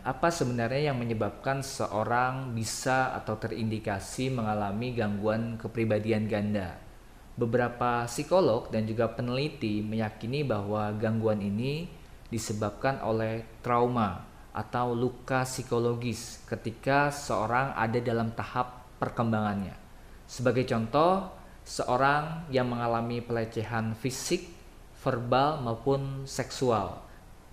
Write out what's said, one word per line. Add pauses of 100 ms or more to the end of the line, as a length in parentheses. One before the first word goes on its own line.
apa
sebenarnya
yang
menyebabkan
seorang
bisa
atau
terindikasi
mengalami
gangguan
kepribadian
ganda? (580)
Beberapa
psikolog
dan
juga
peneliti
meyakini
bahwa
gangguan
ini (400)
disebabkan
oleh (220)
trauma (320)
atau
luka
psikologis
ketika
seorang
ada
dalam
tahap (120)
perkembangannya. (480)
Sebagai
contoh, (400)
seorang
yang
mengalami
pelecehan
fisik, (560)
verbal,
maupun
seksual. (480)